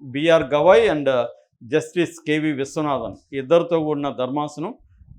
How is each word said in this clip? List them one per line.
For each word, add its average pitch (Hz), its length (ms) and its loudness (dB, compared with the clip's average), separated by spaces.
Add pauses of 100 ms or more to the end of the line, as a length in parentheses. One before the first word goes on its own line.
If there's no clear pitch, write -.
బీఆర్ 151 420 2
గవాయ్ 170 460 4
and 135 360 0 (380)
జస్టిస్ 156 640 -2
కేవీ 151 240 0
విశ్వనాథన్ 135 840 -6
ఇద్దరితో 165 440 2
కూడిన 143 300 -2
ధర్మాసనం 147 640 -4 (460)